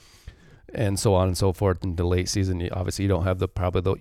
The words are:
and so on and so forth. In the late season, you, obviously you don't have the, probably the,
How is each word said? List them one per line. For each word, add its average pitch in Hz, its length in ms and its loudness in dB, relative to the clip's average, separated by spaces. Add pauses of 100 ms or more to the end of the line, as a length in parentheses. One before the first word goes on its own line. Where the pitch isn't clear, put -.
(720)
and 98 260 0
so 104 140 4
on 92 140 4
and 87 100 0
so 98 160 2
forth. 95 300 0
In 90 120 -4
the 87 100 0
late 90 220 0
season, 95 320 -2
you, 85 120 -4
obviously 95 320 -4
you 98 60 2
don't 87 140 2
have 92 160 0
the, 95 80 0
probably 90 340 -2
the, 95 200 0